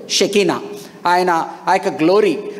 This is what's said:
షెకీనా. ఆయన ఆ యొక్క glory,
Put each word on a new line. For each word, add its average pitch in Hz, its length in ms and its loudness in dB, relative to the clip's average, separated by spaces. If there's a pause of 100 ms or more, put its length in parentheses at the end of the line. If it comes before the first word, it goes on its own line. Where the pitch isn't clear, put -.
షెకీనా. 196 520 0 (440)
ఆయన 175 400 2 (220)
ఆ 175 60 4
యొక్క 190 140 0
glory, 175 520 2 (200)